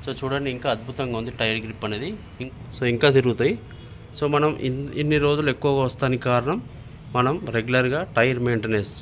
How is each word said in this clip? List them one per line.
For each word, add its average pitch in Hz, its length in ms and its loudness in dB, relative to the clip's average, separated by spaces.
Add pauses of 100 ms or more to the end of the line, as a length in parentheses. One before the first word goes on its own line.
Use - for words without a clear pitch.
So, - 60 -8 (120)
చూడండి, 139 340 -2
ఇంకా 127 200 -4
అద్భుతంగా 120 460 -6
ఉంది 117 100 -6 (100)
టైర్ 110 240 0
గ్రిప్ 107 240 -10
అనేది. 113 200 -4 (340)
ఇం-, 131 120 -12 (220)
so, - 60 -2 (100)
ఇంకా 117 240 6
తిరుగుతాయి. 123 360 4 (640)
So, - 60 -2 (120)
మనం 151 160 4 (180)
ఇన్-, 139 200 -4 (140)
ఇన్ని 151 240 4
రోజులు 147 280 2
ఎక్కువగా 139 340 2
వస్తానికి 127 420 0
కారణం 127 280 2 (580)
మనం 127 180 4 (200)
రెగ్యులర్గా 127 460 2 (160)
టైర్ 123 320 4
మెయింటెనెన్స్ 110 520 0